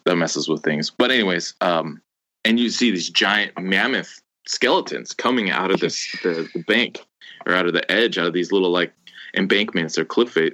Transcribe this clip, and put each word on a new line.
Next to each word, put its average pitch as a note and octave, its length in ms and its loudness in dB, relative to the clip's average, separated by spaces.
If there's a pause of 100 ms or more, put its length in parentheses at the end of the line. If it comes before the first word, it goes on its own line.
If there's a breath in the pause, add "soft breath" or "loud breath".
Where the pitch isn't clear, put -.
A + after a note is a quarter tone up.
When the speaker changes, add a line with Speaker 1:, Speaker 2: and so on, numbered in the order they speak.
Speaker 1:
that F2+ 100 2
messes D#2+ 320 -2
with D#2 140 0
things. D2+ 300 -2
But B2 180 2
anyways, F#2+ 520 0
um, D#2+ 380 0 (460)
and A2+ 140 4
you A#2+ 100 2
see A#2 220 2
these F2 180 -2
giant G#2 480 0
mammoth F#2+ 640 -2 (240)
skeletons - 640 -2
coming B2 380 0
out F2+ 220 0
of F2+ 80 2
this, - 320 -4
Speaker 2:
<laughs> - 100 -10
Speaker 1:
the, E2 320 -2
the F2 140 -6
bank A2+ 360 0 (440 loud breath)
or F2+ 80 2
out F2+ 100 2
of E2+ 80 2
the - 180 0
edge, G2 280 2
out E2+ 80 0
of E2 60 -2
these F2 180 -2
little, F#2+ 180 4
like, F2 240 0 (400 loud breath)
embankments G2 640 0
or E2 80 0
cliff A#2+ 280 0
fa-, D#2+ 200 2